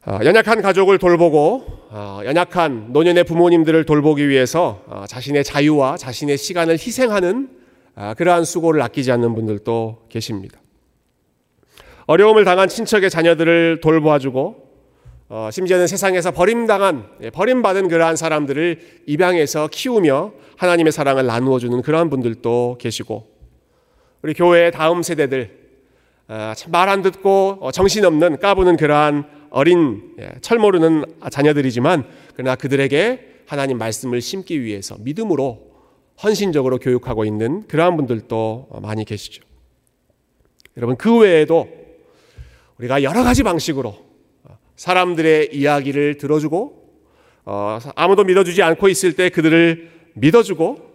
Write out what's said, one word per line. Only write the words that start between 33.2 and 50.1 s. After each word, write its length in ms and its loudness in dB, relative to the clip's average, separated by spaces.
하나님 320 -4
말씀을 420 -6
심기 420 -8
위해서 380 -10
믿음으로 680 -4
헌신적으로 560 0
교육하고 460 -2
있는 420 -4
그러한 300 0
분들도, 720 -6
어, 120 -16
많이 260 -8
계시죠. 360 -14
여러분, 200 -4
그 200 2
외에도 500 4
우리가 240 -2
여러 220 0
가지 180 2
방식으로, 540 -4
어, 140 -20
사람들의 760 0
이야기를 640 0
들어주고, 760 -4
어, 320 -6
아무도 280 4
믿어주지 380 2
않고 260 2
있을 260 0
때 160 0
그들을 600 2